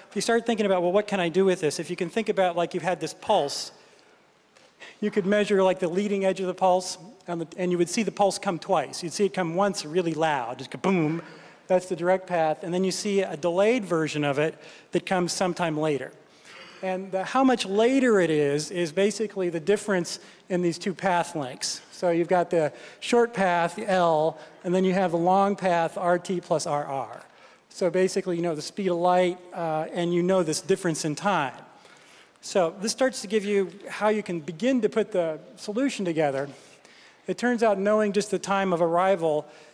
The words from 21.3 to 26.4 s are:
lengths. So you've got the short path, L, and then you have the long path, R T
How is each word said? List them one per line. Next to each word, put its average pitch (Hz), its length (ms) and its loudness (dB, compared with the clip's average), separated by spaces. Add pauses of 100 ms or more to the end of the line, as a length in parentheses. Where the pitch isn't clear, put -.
lengths. 139 460 -6 (100)
So 180 180 0
you've 170 180 0
got 175 220 2
the 151 220 2 (260)
short 233 360 2
path, 175 440 2
L, 170 600 2 (260)
and 175 100 0
then 185 100 4
you 185 100 4
have 185 160 2
the 170 80 0
long 190 360 4
path, 170 440 0
R 180 200 2
T 175 220 -4